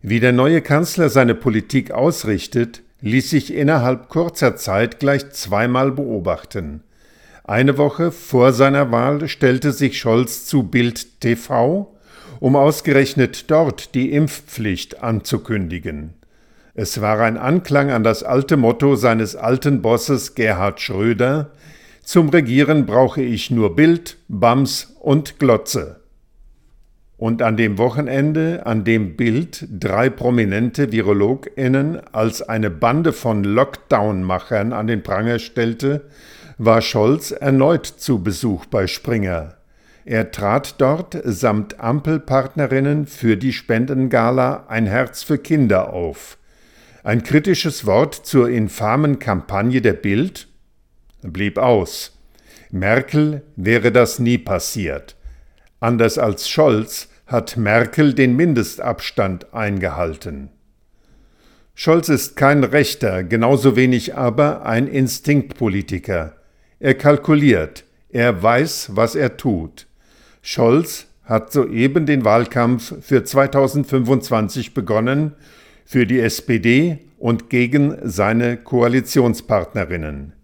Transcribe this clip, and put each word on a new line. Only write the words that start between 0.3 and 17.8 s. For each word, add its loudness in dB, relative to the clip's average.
neue 4
Kanzler 0
seine 4
Politik -2
ausrichtet, -2
ließ 0
sich 0
innerhalb 0
kurzer -2
Zeit -2
gleich 0
zweimal -2
beobachten. -6
Eine 0
Woche -2
vor 2
seiner 2
Wahl -2
stellte 0
sich -2
Scholz -2
zu 0
Bild -4
T 0
V, -2
um 4
ausgerechnet 2
dort 0
die 0
Impfpflicht -4
anzukündigen. -6
Es -6
war 0
ein 2
Anklang 0